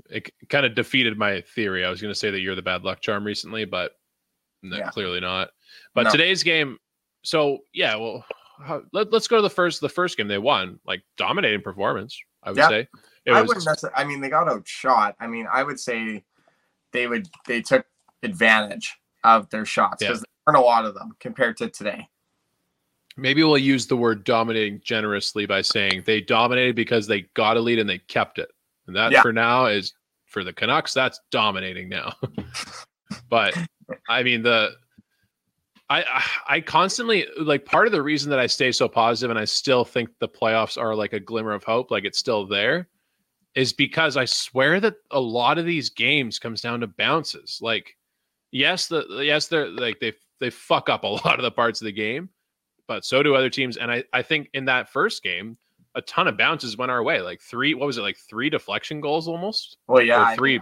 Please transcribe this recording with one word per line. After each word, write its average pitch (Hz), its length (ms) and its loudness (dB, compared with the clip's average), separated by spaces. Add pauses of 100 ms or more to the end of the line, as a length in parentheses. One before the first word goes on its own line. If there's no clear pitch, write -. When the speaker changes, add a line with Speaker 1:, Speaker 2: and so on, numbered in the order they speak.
Speaker 1:
it - 220 -12 (180)
kinda 139 220 2
defeated 117 480 0
my 101 240 -2
theory. 95 420 -4
I 92 60 -2
was 90 100 -8
gonna 104 140 -8
say 107 160 -2
that 98 100 -4
you're 95 140 -4
the 92 80 -6
bad 92 200 -2
luck 95 180 -6
charm 104 240 -4
recently, 104 420 -8
but 90 260 -6 (680)
no, 90 160 -10
Speaker 2:
Yeah. 87 120 -8
Speaker 1:
clearly 90 300 -6
not. 92 300 -4 (440)
But 123 100 2
Speaker 2:
No. 110 80 4
Speaker 1:
today's 170 300 2
game, 156 360 0 (440)
so, 147 360 0 (160)
yeah, 151 220 0
well, 113 280 -8 (400)
how, 147 180 -8 (100)
let, 214 200 -2
let's 220 160 2
go 233 80 4
to 214 60 6
the 196 80 2
first, 175 320 0
the 147 60 0
first 180 280 -2
game. 104 120 -2
They 101 100 -2
won, 98 480 0
like, 92 160 -6 (160)
dominating 110 440 0
performance, 101 560 -4 (240)
I 101 80 -8
would 98 80 -6
Speaker 2:
Yeah. 147 100 6
Speaker 1:
say. 110 200 0 (380)
It - 60 4
Speaker 2:
I 208 100 8
Speaker 1:
was 220 60 0
Speaker 2:
wouldn't 196 180 -2
necessarily, 151 300 -2
I 139 80 0
mean, 143 180 -8
they 135 80 -6
got 160 180 2
outshot. 110 720 0
I 117 60 -10
mean, 113 260 -8
I 127 100 2
would 143 160 -6
say 113 460 -6 (680)
they 123 140 -2
would, 117 220 -4 (180)
they 120 140 -2
took 131 260 2 (360)
advantage 107 760 2 (280)
of 113 260 6
their 107 140 -6
shots 104 380 0
Speaker 1:
Yeah. 101 60 2
Speaker 2:
'cause 110 120 0
there 110 60 -14 (220)
weren't 147 160 8
a - 20 6
lot 113 180 4
of 104 100 -6
them 113 260 -16
compared 117 380 -2
to 117 120 -4
today. - 380 -8 (1080)
Speaker 1:
Maybe 139 280 4
we'll 151 140 6
use 135 280 2
the 135 100 2
word 113 280 2
dominating 113 580 0
generously 104 640 -2
by 98 160 2
saying 95 440 0
they 110 140 2
dominated 123 540 2
because 110 320 0
they 104 160 -2 (120)
got 113 220 2
a 120 40 2
lead 117 180 2
and 107 100 0
they 92 100 -4
kept - 400 -4
it. - 120 -8 (380)
And 92 80 -10
that 113 160 2
Speaker 2:
Yeah. 135 100 8
Speaker 1:
for 120 100 2
now 120 340 2
is, 104 260 -2 (340)
for - 160 -8
the 90 100 -10
Canucks, 139 420 -2
that's 131 260 -2 (100)
dominating 95 580 -4
now. 95 340 -8
<laughs> - 40 -2 (1000)
But, 107 260 2 (540)
I 123 140 2
mean, 123 200 0
the, 113 320 2 (1160)
I, 156 120 2
I, 127 200 -2 (260)
I 147 120 2
constantly, 190 680 0 (120)
like, 147 260 0
part 185 220 4
of 233 60 0
the 165 100 2
reason 147 280 -2
that 139 80 2
I 123 80 4
stay 127 260 2
so 117 160 2
positive 117 420 2
and 113 80 -2
I 107 60 0
still 123 400 2
think 117 340 -4
the 113 100 -4
playoffs 110 520 0
are, 113 140 -2
like, 104 180 -2
a 107 80 -4
glimmer 110 320 -4
of 101 120 -6
hope, 120 260 -2
like, 101 140 0
it's 95 140 -6
still 107 280 0
there, 113 420 0 (680)
is 131 180 0
because 147 440 0
I 131 80 2
swear 139 560 0
that 214 140 0 (160)
a 139 100 0
lot 120 380 0
of 170 80 -2
these 165 240 -4
games 127 480 0
comes 113 240 -10
down 120 180 -6
to 117 60 -4
bounces. 117 720 -4
Like, 113 360 -4 (540)
yes, 147 380 0
the, 160 160 -2 (180)
yes, 147 260 0
they're, 147 200 0
like, 113 320 -6
they, 113 140 -4 (260)
they 127 100 -4
fuck - 380 0
up 120 160 0
a - 20 -2
<laughs> 104 200 -2
lot 156 120 2
of 123 40 -8
the 123 80 0
parts 117 320 0
of - 40 -6
the 107 60 -6
game, 113 380 -6 (560)
but 107 180 -8
so 131 180 4
do 147 120 6
other 131 160 4
teams. 123 260 -4
And 120 140 -4
I, 120 140 -2 (100)
I 127 80 2
think 147 320 -2
in 139 120 -6
that 127 240 2
first 160 320 -2
game, 98 360 -6 (360)
a 120 80 -8
ton - 260 0
of 107 100 0
bounces 127 400 0
went 127 120 -2
our 123 120 0
way. 135 180 0
Like, 90 220 -8
three, 135 320 -2
what 139 120 -4
was 127 120 -4
it, 110 40 -4
like, 98 140 -4
three 117 320 -8
deflection 151 540 -6
goals 156 260 -2
almost? 175 480 -8 (100)
Speaker 2:
Well, 127 160 8
yeah, 117 180 6
Speaker 1:
Or 120 40 6
Speaker 2:
I 117 60 6
mean, 113 60 -2
Speaker 1:
three 127 260 2